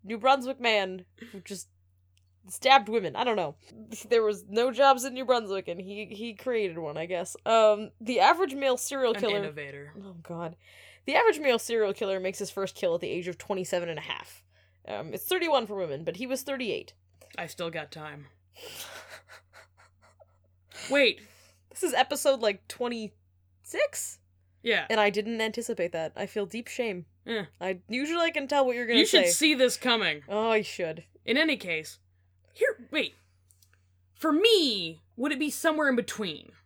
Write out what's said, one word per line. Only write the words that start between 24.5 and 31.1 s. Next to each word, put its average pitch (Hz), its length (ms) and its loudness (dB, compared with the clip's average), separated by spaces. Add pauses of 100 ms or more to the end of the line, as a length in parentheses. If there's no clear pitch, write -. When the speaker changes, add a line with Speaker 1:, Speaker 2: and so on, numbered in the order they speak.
Speaker 2:
Yeah. 202 280 0
Speaker 1:
And 220 100 4
I 208 100 6
didn't 214 300 -4
anticipate 220 520 -2
that. 160 240 -6
I 196 100 -6
feel 208 200 -4
deep 220 220 -10
shame. 202 380 -6 (180)
Speaker 2:
Yeah. 214 220 -6 (140)
Speaker 1:
I, 185 180 -4 (100)
usually 294 360 -2
I 330 60 2
can 294 180 -4
tell 277 180 4
what 247 100 0
you're 240 100 -4
gonna 233 140 4
Speaker 2:
You 381 60 6
should 311 200 4
Speaker 1:
say. 175 40 2
Speaker 2:
see 302 240 4
this 247 220 4
coming. 190 520 0
Speaker 1:
Oh, 214 220 0
I 214 120 4
should. 165 420 -6 (200)